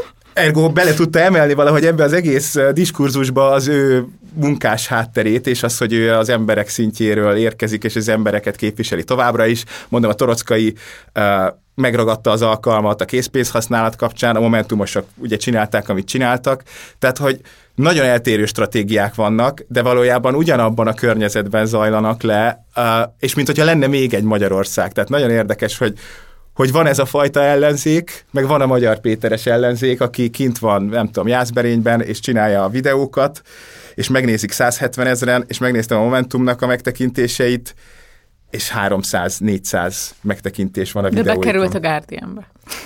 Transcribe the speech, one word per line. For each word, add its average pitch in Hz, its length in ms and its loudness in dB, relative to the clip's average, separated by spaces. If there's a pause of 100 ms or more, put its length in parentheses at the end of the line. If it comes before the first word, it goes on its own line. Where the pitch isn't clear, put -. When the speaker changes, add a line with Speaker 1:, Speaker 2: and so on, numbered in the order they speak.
(320)
Speaker 1:
Ergo 160 380 2
bele 165 240 2
tudta 165 240 2
emelni 160 360 4
valahogy 147 300 4
ebbe 160 200 4
az 143 80 2
egész, 151 420 0
ö, 139 180 4
diskurzusba 135 800 2
az 135 180 0
ő 135 380 2 (280)
munkás 139 520 0
hátterét, 117 600 0
és 123 160 -2
az, 113 160 -2
hogy 113 140 -2
ő 113 220 2
az 110 140 2
emberek 110 400 0
szintjéről 107 680 0
érkezik, 110 480 -2
és 110 120 -4
az 110 120 -4
embereket 104 480 0
képviseli 104 480 -4
továbbra 120 420 0
is. 117 180 0 (240)
Mondom, 117 220 0
a 104 40 0
Torockai, 113 600 0 (380)
ö, 101 340 2 (280)
megragadta 113 560 0
az 113 120 2
alkalmat 110 580 0
a 92 40 -2
készpénzhasználat 117 920 -2
kapcsán, 117 400 -2
a 110 40 0
Momentumosok 107 720 0
ugye 110 220 -6
csinálták, 107 520 -2
amit 95 180 -4
csináltak, 127 560 -2 (360)
tehát, 131 200 0
hogy 143 220 0 (340)
nagyon 151 300 2
eltérő 113 420 2
stratégiák 104 680 -2
vannak, 113 540 0
de 120 140 0
valójában 123 520 2
ugyanabban 117 520 2
a 110 80 0
környezetben 107 720 0
zajlanak 110 560 0
le, 110 420 0 (120)
ö, 120 40 -2 (380)
és 127 160 -4
mint 143 120 -2
hogyha 151 180 2
lenne 156 220 2
még 131 280 0
egy 104 100 0
Magyarország. 98 680 0
Tehát 104 160 -2
nagyon 135 220 0
érdekes, 107 480 -2
hogy, 107 200 -2 (560)
hogy 131 180 0
van 160 140 2
ez 139 120 0
a 135 60 2
fajta 143 380 0
ellenzék, 147 880 0
meg 135 160 0
van 147 140 2
a 135 60 2
Magyar 120 340 2
Péteres 110 460 -2
ellenzék, 123 540 0
aki 120 300 -2
kint 123 280 -2
van, 101 240 2
nem 110 240 -2
tudom, 101 220 -2
Jászberényben, 117 720 0
és 113 200 -6
csinálja 107 440 2
a 98 40 2
videókat, 135 760 -2 (520)
és 131 140 -6
megnézik 113 420 0
százhetvenezren, 123 1000 -2
és 123 100 -8
megnéztem 117 400 0
a 107 40 2
Momentumnak 127 600 0
a 127 40 0
megtekintéseit, 123 1080 -2 (760)
és - 180 -8
háromszáz-négyszáz 95 1500 -2
megtekintés 98 720 -6
van 101 120 -2
a 98 40 0
Speaker 2:
De 90 60 -2
Speaker 1:
videóikon. 185 300 0
Speaker 2:
bekerült 190 300 0
a 185 60 -4
Guardianbe. 160 680 -8 (360)